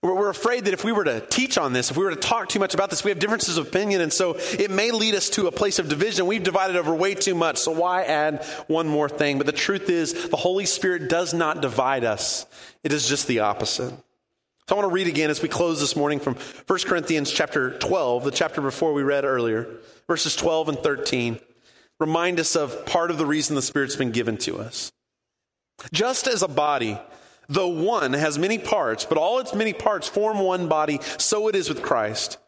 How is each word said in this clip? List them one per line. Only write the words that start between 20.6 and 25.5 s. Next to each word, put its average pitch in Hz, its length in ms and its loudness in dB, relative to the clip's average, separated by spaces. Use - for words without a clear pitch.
and 143 100 -2
thirteen. 127 640 0
Remind 165 400 0
us 156 160 0
of 147 320 -2
part 170 240 2
of 160 80 -2
the 156 80 2
reason 151 300 0
the 135 40 2
Spirit's 135 360 0
been 123 160 -2
given 113 260 0
to 87 220 -4
us. - 320 -8